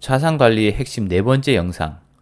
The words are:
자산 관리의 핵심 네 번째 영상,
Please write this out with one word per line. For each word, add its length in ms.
자산 360
관리의 360
핵심 340
네 140
번째 340
영상, 460